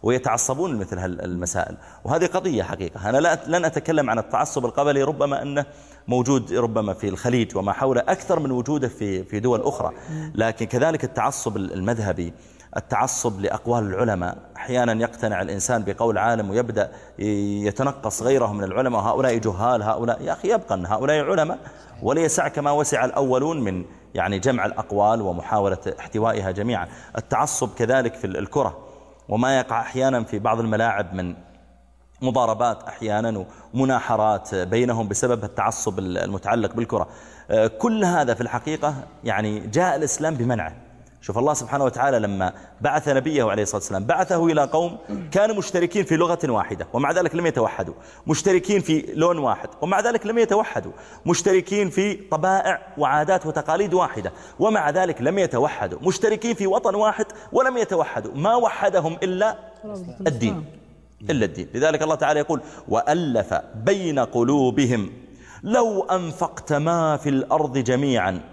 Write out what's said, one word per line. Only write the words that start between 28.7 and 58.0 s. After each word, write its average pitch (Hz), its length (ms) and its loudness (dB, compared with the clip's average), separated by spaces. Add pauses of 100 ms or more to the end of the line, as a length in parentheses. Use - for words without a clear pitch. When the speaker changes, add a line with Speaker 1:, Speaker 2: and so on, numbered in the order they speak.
Speaker 1:
وما 123 300 2
يقع 117 220 0
أحيانًا 127 440 0
في 107 140 -6
بعض 113 220 2
الملاعب 107 540 0
من 90 200 -6 (880)
مضاربات 117 600 0
أحيانًا 107 640 -2 (280)
ومناحرات 113 800 2
بينهم 113 540 0
بسبب 113 360 0
التعصب 104 540 -2
ال-، 92 200 -4
المتعلق 98 560 -2
بالكرة. 113 340 -2 (420)
آه، 110 160 6
كل 220 380 0
هذا 151 300 2
في 104 60 -6
الحقيقة 147 540 -2 (300)
يعني 107 360 -2
جاء 147 360 0
الإسلام 156 380 -2
بمنعه. 117 420 -2 (440)
شوف 104 180 -4
الله 143 160 2
سبحانه 139 300 -2
وتعالى 127 340 2
لما 98 340 0 (280)
بعث 147 280 0
نبيه 135 360 2
عليه 107 180 2
الصلاة 101 140 -2
والسلام، 98 280 -4
بعثه 170 420 2
إلى 151 180 4
قوم 165 340 0 (340)
كانوا 208 240 4
مشتركين 180 480 0
في 165 120 2
لغة 170 280 2
واحدة 101 480 -2
ومع 143 200 2
ذلك 170 220 2
لم 170 120 0
يتوحدوا، 110 480 0 (320)
مشتركين 185 540 2
في 156 340 0
لون 165 240 2
واحد 120 300 -2 (140)
ومع 190 180 0
ذلك 226 260 0
لم 233 120 0
يتوحدوا، 208 540 0 (340)
مشتركين 185 640 2
في 196 240 2
طبائع 185 680 0 (160)
وعادات 151 480 2
وتقاليد 160 480 0
واحدة 113 380 0 (260)
ومع 190 320 4
ذلك 165 320 0
لم 170 160 2
يتوحدوا، 123 640 0
مشتركين 220 520 2
في 202 120 -2
وطن 190 280 2
واحد 214 320 2 (260)
ولم 254 260 4
يتوحدوا، 156 560 -2